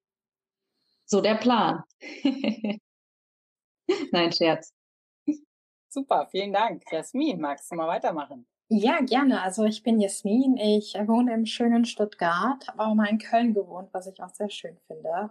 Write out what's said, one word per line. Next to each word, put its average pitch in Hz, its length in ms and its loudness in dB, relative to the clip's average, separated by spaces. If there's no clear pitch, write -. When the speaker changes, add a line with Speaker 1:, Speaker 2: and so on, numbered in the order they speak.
Speaker 1:
So 196 160 2
der 208 140 2
Plan. 208 480 2
<laughs> - 800 -4
Nein, 170 200 2
Scherz. 160 400 0
Speaker 2:
Super, 208 400 0
vielen 196 220 -4
Dank. 202 380 0
Jasmin, 202 500 -4
magst 143 300 -6
du 180 40 -8
mal 160 140 -2
weitermachen? 247 580 -4
Speaker 3:
Ja, 254 280 2
gerne. 240 400 2
Also 190 220 0
ich 214 180 0
bin 226 180 2
Jasmin, 233 560 2
ich 214 380 2
wohne 233 280 2
im 226 100 0
schönen 233 400 2
Stuttgart, 208 840 -2
habe - 160 -6
auch 220 100 2
mal 208 160 4
in 220 80 2
Köln 233 340 2
gewohnt, 185 400 -4
was 185 140 -8
ich 190 160 -18
auch 185 80 -12
sehr 208 180 -6
schön 170 380 -14
finde. 165 440 -6